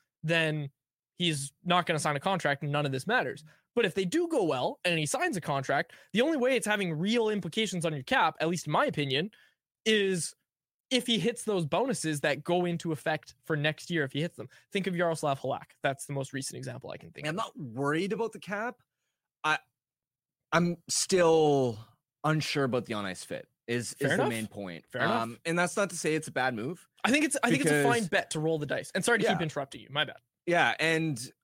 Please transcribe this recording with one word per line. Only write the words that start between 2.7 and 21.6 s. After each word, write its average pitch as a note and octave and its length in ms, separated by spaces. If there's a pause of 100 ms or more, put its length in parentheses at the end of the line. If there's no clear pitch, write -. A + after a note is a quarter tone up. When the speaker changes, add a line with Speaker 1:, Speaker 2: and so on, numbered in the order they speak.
Speaker 1:
none D3 140
of C3+ 60
this C3 140
matters. G#3 380 (320)
But A#3 80
if F3+ 100
they F#3+ 120
do E4+ 200
go D4 180
well D3+ 380
and E3+ 160
he D#3 60
signs C4+ 320
a E3 60
contract, C#3+ 500 (220)
the A3 80
only D#4 160
way B3+ 180
it's G#3+ 100
having G3+ 320
real A3 300
implications F#3 560
on D#3+ 80
your C#3 120
cap, A3 360
at D#3+ 80
least F3 200
in D3 40
my A#3+ 140
opinion, D3 440 (540)
is G3 500 (560)
if B3 160
he A#3 120
hits A3+ 260
those F#3 220
bonuses E3 540
that D3 220
go F3+ 220
into E3+ 280
effect - 420 (100)
for D#3+ 100
next D3+ 360
year, D#3+ 140
if C3 80
he C#3+ 100
hits E3+ 160
them. A2 100 (240)
Think G3 140
of F#3 100
Yaroslav D#3+ 440
Halak. - 320 (100)
That's C#3 240
the C#3+ 80
most C3+ 180
recent C3+ 240
example B2+ 340
I - 60
can E3 140
think D3 160
Speaker 2:
I'm D#3 40
Speaker 1:
of. E3+ 60
Speaker 2:
not A3+ 220
worried D3 560
about A3 180
the F3 80
cap. G#3 360 (680)
I, D3+ 140 (960)
I'm E3+ 240 (120)
still D3+ 920 (460)